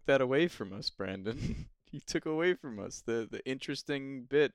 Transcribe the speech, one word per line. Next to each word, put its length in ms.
that 140
away 280
from 240
us, 180
Brandon. 800
<laughs> 60
You 60
took 240
away 300
from 260
us 240
the, 260
the 160
interesting 800
bit 300